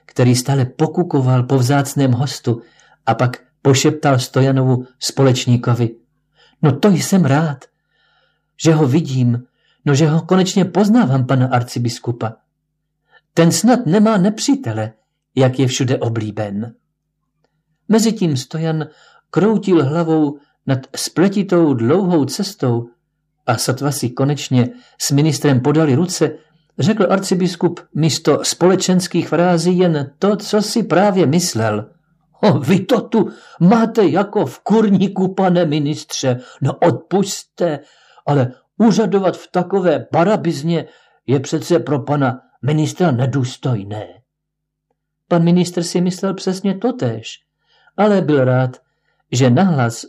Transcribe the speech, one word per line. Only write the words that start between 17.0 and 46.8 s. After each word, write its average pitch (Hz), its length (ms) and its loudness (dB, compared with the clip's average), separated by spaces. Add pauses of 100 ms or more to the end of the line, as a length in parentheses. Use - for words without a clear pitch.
Mezitím 208 480 2
Stojan 160 500 -4 (440)
kroutil 185 540 2
hlavou 156 540 0 (280)
nad 135 120 0 (180)
spletitou 175 800 0
dlouhou 151 500 0
cestou 120 640 -4 (580)
a 117 120 0
sotva 139 340 -4
si 123 180 -6
konečně 135 580 0 (300)
s - 120 -6
ministrem 143 500 2
podali 147 340 2
ruce, 165 360 -2 (480)
řekl 190 320 0
arcibiskup 180 720 -2 (140)
místo 151 500 0
společenských 180 840 0
frází 175 500 2
jen 156 400 0
to, 202 180 0
co - 260 -2
si 208 200 -2
právě 185 440 2
myslel. 113 640 -2 (520)
"O, 160 160 4
vy 180 220 2
to 208 200 0
tu - 300 -2 (300)
máte 226 460 4
jako 185 400 0
v 123 120 -12
kurníku, 190 760 0
pane 180 300 2
ministře, 147 760 -4 (220)
no 143 120 -2
odpusťte, 175 1040 -2 (480)
ale 131 260 0 (260)
úřadovat 196 580 2
v - 140 -20
takové 175 600 0
barabizně 160 720 0 (400)
je 131 140 2
přece 160 380 -2
pro 143 200 -2
pana 139 420 -2 (220)
ministra 151 480 0
nedůstojné." 120 960 -4 (1200)
Pan 170 160 2
ministr 180 380 2
si 175 180 -4
myslel 185 340 -4
přesně 190 440 -4
totéž, 127 600 -6 (580)